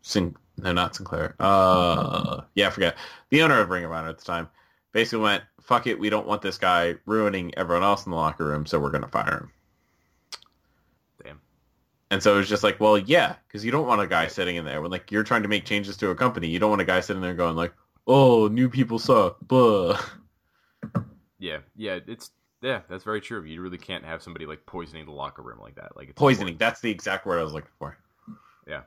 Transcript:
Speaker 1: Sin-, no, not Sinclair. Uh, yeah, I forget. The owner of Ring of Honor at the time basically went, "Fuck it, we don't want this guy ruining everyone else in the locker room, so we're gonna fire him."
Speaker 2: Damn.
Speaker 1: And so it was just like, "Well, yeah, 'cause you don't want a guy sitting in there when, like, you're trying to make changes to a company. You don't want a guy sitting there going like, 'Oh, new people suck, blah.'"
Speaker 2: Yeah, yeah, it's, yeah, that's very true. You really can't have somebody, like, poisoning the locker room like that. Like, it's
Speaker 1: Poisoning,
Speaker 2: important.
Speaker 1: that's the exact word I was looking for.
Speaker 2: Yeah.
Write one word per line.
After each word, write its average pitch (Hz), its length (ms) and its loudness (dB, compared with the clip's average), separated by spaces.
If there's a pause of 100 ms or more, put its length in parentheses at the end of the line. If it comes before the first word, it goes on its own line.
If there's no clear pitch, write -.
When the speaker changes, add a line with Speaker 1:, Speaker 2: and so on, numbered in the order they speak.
Speaker 1:
Sin-, 87 340 -2 (220)
no, 92 160 -4
not 90 240 0
Sinclair. 82 420 -8
Uh, 92 1000 4 (140)
yeah, 98 120 4
I 92 40 2
forget. 90 260 0 (320)
The 147 140 4
owner 143 180 6
of 98 100 2
Ring 90 140 -4
of 82 80 -8
Honor 80 160 -6
at 78 100 -12
the - 60 -20
time 85 240 -6 (440)
basically 113 300 0
went, 101 220 2 (160)
"Fuck 117 260 0
it, 113 140 -2
we 107 100 0
don't 107 160 -2
want 104 160 -4
this 95 160 -6
guy 87 380 2 (100)
ruining 101 500 -2
everyone 87 280 0
else 101 220 2
in 95 40 -8
the 85 60 -4
locker 80 300 -2
room, 73 200 -4
so 78 140 -2
we're 71 100 -2
gonna 71 160 -4
fire - 320 -4
him." 67 140 -16 (1700)
Speaker 2:
Damn. 73 180 -20 (680)
Speaker 1:
And 98 120 -2
so 104 120 6
it 101 40 6
was 98 100 0
just 104 160 0
like, 101 160 2
"Well, 107 180 6
yeah, 123 380 2 (120)
'cause 104 160 -12
you 117 60 -2
don't 147 160 0
want 113 140 2
a 101 60 0
guy 82 220 0
sitting 90 280 -4
in 85 80 -6
there 76 180 -6
when, 85 80 -6
like, 90 220 -8
you're 104 120 0
trying 113 180 0
to 104 60 -4
make 101 160 -2
changes 101 340 -6
to 101 120 -2
a 90 40 0
company. 113 340 -2
You 85 100 -2
don't 107 120 2
want 101 120 2
a 87 40 0
guy 92 140 2
sitting 95 220 -6
there 90 120 -6
going 85 220 0
like, 85 180 -4 (320)
'Oh, 123 420 6
new 123 200 0
people 120 300 -2
suck, 107 440 2
blah.'" 104 580 4 (1400)
Speaker 2:
Yeah, 80 200 -10 (160)
yeah, 101 320 -8
it's, - 240 -16 (300)
yeah, 127 280 -6
that's 92 160 -14
very 107 160 -6
true. 107 220 -12
You 78 200 -14
really 90 160 -12
can't - 260 -12
have 80 180 -12
somebody, 80 240 -14
like, 76 200 -14
poisoning 80 400 -14
the 76 60 -20
locker 71 300 -14
room 58 180 -18
like 50 160 -20
that. - 200 -20
Like, - 140 -20
it's - 80 -20
Speaker 1:
Poisoning, 101 360 2
Speaker 2:
important. 78 60 -18
Speaker 1:
that's 117 200 0
the 117 100 -4
exact 98 360 -6
word 87 140 0
I - 20 -2
was 78 100 -6
looking 78 260 -14
for. 71 180 -14 (720)
Speaker 2:
Yeah. 73 200 -12